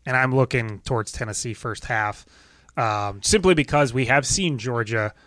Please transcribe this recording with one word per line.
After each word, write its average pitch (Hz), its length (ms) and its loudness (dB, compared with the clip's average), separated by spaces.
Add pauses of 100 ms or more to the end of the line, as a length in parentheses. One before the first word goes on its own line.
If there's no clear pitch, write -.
and 127 100 -2
I'm 131 200 2
looking 120 460 0
towards 113 300 -4
Tennessee 110 440 -6
first - 300 -8
half, 107 380 -2 (540)
um, 104 460 -2
simply 190 300 4
because 147 400 2
we 127 120 0
have 135 200 4
seen 170 320 0
Georgia 113 560 -2 (140)